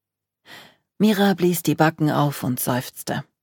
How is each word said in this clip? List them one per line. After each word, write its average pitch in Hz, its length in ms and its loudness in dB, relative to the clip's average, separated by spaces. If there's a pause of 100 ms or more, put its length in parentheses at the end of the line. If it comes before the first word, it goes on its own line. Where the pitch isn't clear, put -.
(1000)
Mira 202 340 2
blies 175 300 0
die 151 140 0
Backen 156 340 2
auf 143 320 0
und 131 180 -4
seufzte. - 640 -6 (180)